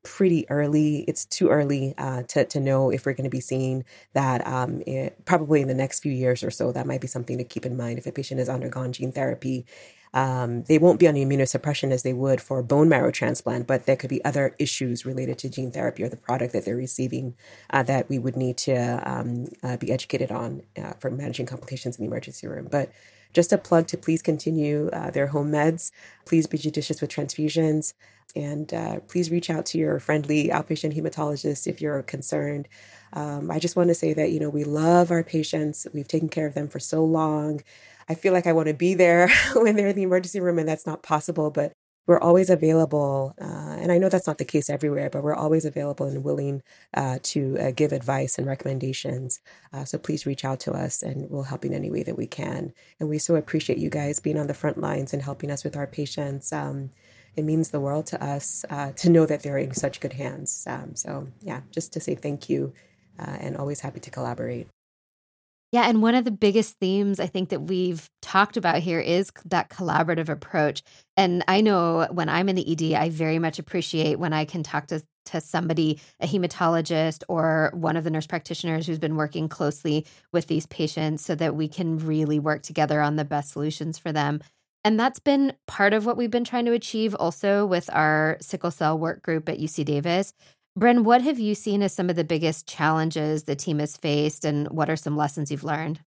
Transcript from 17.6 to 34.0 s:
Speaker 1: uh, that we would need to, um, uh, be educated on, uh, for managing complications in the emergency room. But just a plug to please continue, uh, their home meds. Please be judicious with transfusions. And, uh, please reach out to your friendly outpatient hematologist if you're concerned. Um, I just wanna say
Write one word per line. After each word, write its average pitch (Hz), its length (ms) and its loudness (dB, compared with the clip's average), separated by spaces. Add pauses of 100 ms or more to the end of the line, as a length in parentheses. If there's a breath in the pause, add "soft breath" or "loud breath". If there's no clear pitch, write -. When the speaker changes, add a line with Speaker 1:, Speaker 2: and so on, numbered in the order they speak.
Speaker 1:
uh, 135 140 4
that 131 260 0
we 139 100 -2
would 127 160 -4
need 127 220 -2
to, 120 520 0
um, 123 380 -4 (160)
uh, 123 140 -4
be - 120 -6
educated - 400 -2
on, 117 340 -6 (140)
uh, - 220 -10
for 135 120 -4
managing 127 340 -6
complications 127 520 -10
in - 60 -6
the - 80 -6
emergency - 340 -10
room. - 240 -10
But 143 220 -2 (400 soft breath)
just 175 220 4
a 196 40 4
plug 165 300 4
to 175 100 -6
please 160 240 0
continue, 151 680 0
uh, 160 200 -6
their 143 160 0
home 143 220 -2
meds. 151 420 2 (340 loud breath)
Please 160 200 4
be - 120 -4
judicious 151 420 -4
with 143 100 -4
transfusions. 151 840 0 (420 soft breath)
And, 147 380 -6
uh, - 340 -6
please 175 240 -2
reach 170 180 -2
out 160 180 -2
to - 100 -4
your 151 240 0
friendly 151 480 2
outpatient 151 440 -2
hematologist 147 760 -4
if - 120 -6
you're 147 240 -2
concerned. 143 640 -4 (460 loud breath)
Um, 147 360 -6
I 160 100 -2
just 170 180 -2
wanna 175 160 6
say 160 200 2